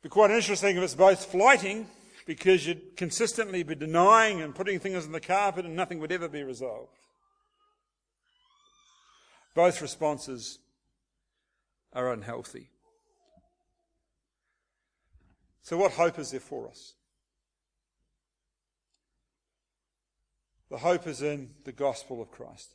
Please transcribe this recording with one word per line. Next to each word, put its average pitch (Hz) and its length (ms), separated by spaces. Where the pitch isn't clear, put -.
Be 151 60
quite 202 200
interesting 202 460
if 180 60
it's 143 120
both 185 300
flighting, 208 640
because 165 400
you'd - 280
consistently 196 680
be 156 120
denying 180 680
and 147 120
putting 190 240
things 185 280
on 156 60
the 160 80
carpet 185 440
and 165 100
nothing 175 240
would 156 140
ever 170 160
be 147 140
resolved. 123 500
Both 175 260
responses 139 760
are 127 180
unhealthy. 117 560
So 165 160
what 190 140
hope 170 260
is 139 140
there 131 80
for 117 280
us? - 240
The 135 60
hope 170 300
is 139 160
in 147 320
the 135 80
gospel 131 480
of 107 100
Christ. - 440